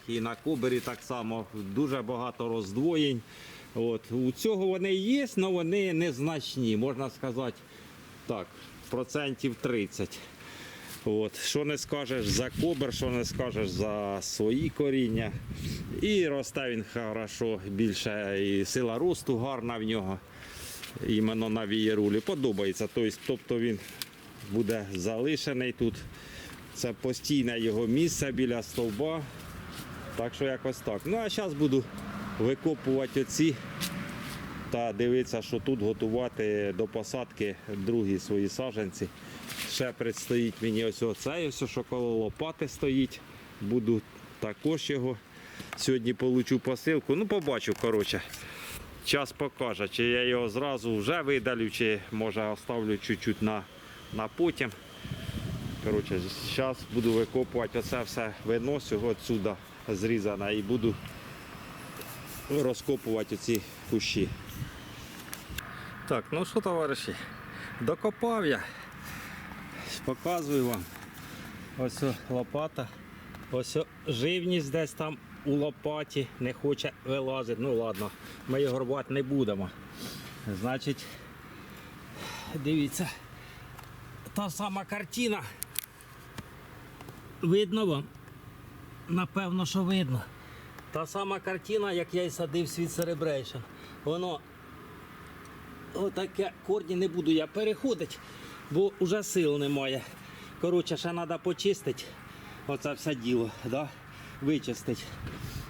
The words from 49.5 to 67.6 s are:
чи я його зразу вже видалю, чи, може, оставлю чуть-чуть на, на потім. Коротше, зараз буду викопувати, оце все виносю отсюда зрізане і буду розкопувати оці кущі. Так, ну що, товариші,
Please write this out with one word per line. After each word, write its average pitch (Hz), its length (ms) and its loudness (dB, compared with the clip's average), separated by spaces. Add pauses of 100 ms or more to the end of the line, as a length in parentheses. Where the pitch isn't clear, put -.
чи 120 160 0
я 120 200 4
його 123 260 4
зразу 117 460 0
вже 127 260 2
видалю, 127 480 2
чи, 107 300 4 (120)
може, 110 300 0
оставлю 107 560 0
чуть-чуть 104 440 0
на, 107 220 2 (500)
на 110 140 0
потім. 147 440 2 (1120)
Коротше, 104 380 2 (340)
зараз 131 220 2 (160)
буду 117 200 4
викопувати, 117 640 2
оце 123 220 0
все 110 320 -2 (120)
виносю 117 580 2
отсюда 110 520 2 (320)
зрізане 104 680 2
і 107 60 0
буду 110 340 2 (1500)
розкопувати 123 880 2
оці 110 260 2 (280)
кущі. 104 400 2 (1800)
Так, 120 240 2
ну 170 140 2
що, 220 160 0
товариші, 156 540 0 (640)